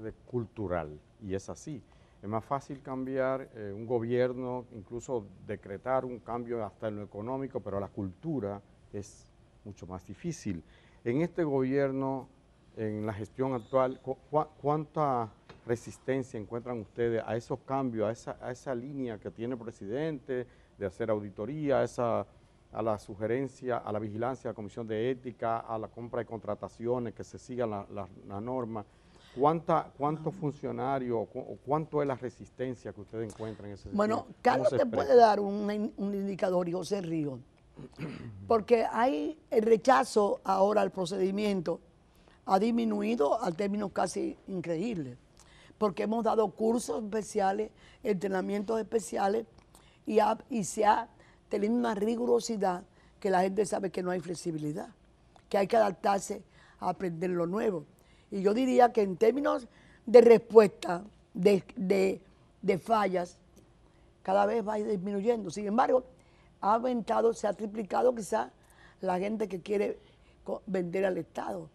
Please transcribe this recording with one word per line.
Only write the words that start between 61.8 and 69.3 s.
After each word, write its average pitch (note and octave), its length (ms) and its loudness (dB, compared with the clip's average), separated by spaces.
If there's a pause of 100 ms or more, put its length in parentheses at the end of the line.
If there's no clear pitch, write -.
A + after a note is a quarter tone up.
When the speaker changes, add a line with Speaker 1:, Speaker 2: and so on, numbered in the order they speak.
Speaker 2:
de F#3+ 160 2
fallas, G3 600 0 (840)
cada G3+ 240 4
vez G#3+ 220 0
va G#3+ 80 -2
disminuyendo. G#3 760 0
Sin G3+ 180 -6
embargo, B3+ 360 4 (580)
ha G3+ 140 4
aumentado, A#3 580 2
se - 140 -2
ha G3 60 0
triplicado A3 600 0
quizá A3 380 -4 (500)
la F#3 180 0
gente G#3+ 280 -2